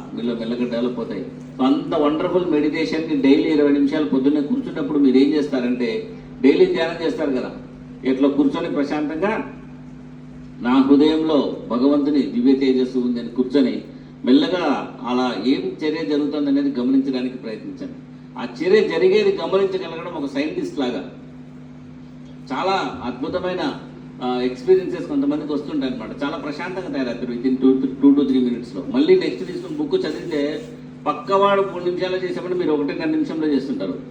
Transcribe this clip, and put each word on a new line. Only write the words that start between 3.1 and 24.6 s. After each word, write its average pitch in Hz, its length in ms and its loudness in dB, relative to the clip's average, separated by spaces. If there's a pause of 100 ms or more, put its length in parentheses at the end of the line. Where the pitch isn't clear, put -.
డైలీ 147 280 6
ఇరవై 147 220 4
నిమిషాలు 143 320 2
పొద్దున్నే 139 360 2
కూర్చున్నప్పుడు 147 580 -2
మీరు 131 180 6
ఏం 143 180 6
చేస్తారంటే 123 540 0 (540)
డైలీ 165 240 8
ధ్యానం 165 400 -2
చేస్తారు 147 240 -2
కదా, 123 200 -2 (540)
ఇట్లా 135 240 2
కూర్చొని 160 400 2
ప్రశాంతంగా 151 640 -2 (1300)
నా 123 200 0
హృదయంలో 147 760 4 (140)
భగవంతుని 143 520 2
దివ్య 120 320 2
తేజస్సు 127 440 2
ఉందని 120 300 -2
కూర్చొని 127 540 0 (420)
మెల్లగా 147 720 2 (120)
అలా 123 260 0 (120)
ఏం 139 160 2 (200)
చర్య 156 240 -2
జరుగుతుంది 147 440 0
అనేది 139 300 0
గమనించడానికి 127 560 0
ప్రయత్నించండి. 104 600 -12 (400)
ఆ 127 40 -8 (180)
చర్య 190 280 6
జరిగేది 190 540 4
గమనించగలగడం 190 800 -2
ఒక 139 80 -4
సైంటిస్ట్ 285 480 -4
లాగా. 127 240 -2 (1500)
చాలా 165 520 -2
అద్భుతమైన, 175 580 -4 (600)
ఆ, 127 180 -2
ఎక్స్పీరియన్సెస్ 180 680 2